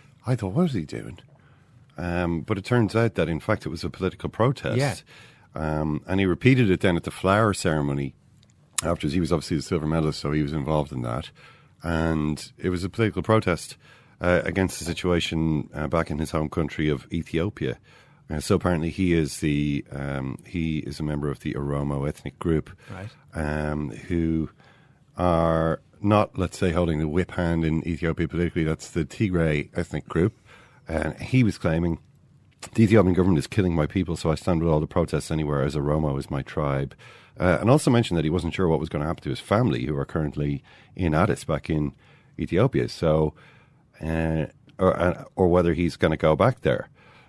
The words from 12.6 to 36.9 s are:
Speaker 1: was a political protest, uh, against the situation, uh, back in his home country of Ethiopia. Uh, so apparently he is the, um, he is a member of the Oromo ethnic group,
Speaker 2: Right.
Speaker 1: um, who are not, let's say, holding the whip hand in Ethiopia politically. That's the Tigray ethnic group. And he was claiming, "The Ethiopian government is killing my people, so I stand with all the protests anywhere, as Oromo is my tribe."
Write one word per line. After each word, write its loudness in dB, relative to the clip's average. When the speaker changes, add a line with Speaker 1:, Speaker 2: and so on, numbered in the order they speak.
Speaker 1:
was -4
a -6
political -2
protest, 0
uh, 4
against 0
the -10
situation, 0
uh, -4
back 0
in -4
his -4
home -2
country -2
of -2
Ethiopia. -4
Uh, -4
so 0
apparently 0
he 0
is 0
the, 0
um, -8
he -4
is -10
a -6
member -4
of -6
the -6
Oromo -4
ethnic -10
group, 0
Speaker 2:
Right. -14
Speaker 1:
um, -2
who -2
are 2
not, 2
let's -2
say, 2
holding 2
the 0
whip 0
hand 0
in 0
Ethiopia -2
politically. -2
That's -4
the -2
Tigray 0
ethnic -6
group. 0
And -4
he 2
was 0
claiming, 0
"The 4
Ethiopian 6
government 4
is -2
killing 0
my 2
people, -2
so 0
I 0
stand 0
with 2
all 4
the -2
protests -2
anywhere, 0
as -2
Oromo 0
is -8
my -4
tribe." -4